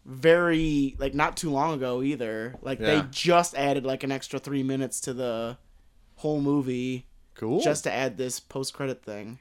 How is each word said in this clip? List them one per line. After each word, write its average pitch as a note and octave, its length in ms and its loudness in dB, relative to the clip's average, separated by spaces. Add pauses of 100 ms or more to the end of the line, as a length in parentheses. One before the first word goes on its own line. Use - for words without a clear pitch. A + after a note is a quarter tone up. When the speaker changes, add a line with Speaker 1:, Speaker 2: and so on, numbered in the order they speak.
Speaker 1:
very, D#3 960 4
like, C3+ 160 -2
not D#3 220 0
too E3 140 -2
long D3 240 2
ago B2+ 280 -2
either. B2 600 -4
Like, C3+ 180 -6
they D3+ 160 4
Speaker 2:
Yeah. C#3+ 160 2
Speaker 1:
just E3+ 420 4
added, C#3 320 0
like, C3 160 -4
an C3+ 80 -2
extra C3+ 300 -6
three C#3 240 -2
minutes C3+ 380 -2
to C3 120 -6
the A#2+ 420 -4 (640)
whole D3+ 180 0
movie. B2+ 680 0 (300)
Speaker 2:
Cool. A#2+ 240 0
Speaker 1:
Just D3 240 2
to B2+ 80 -2
add B2 240 -2
this B2+ 240 -4
post-credit C3+ 640 -6
thing. G#2+ 360 -12